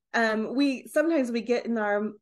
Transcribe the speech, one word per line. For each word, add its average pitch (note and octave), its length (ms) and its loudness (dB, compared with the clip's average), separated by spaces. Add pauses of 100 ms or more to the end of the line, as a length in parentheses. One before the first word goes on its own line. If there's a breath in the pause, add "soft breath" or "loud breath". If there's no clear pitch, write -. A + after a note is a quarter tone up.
(160)
um, A3 400 0
we, C4+ 320 0
sometimes D4+ 440 2
we A#3 100 -2
get A#3+ 260 -2
in A#3 100 0
our, G#3 320 0 (120)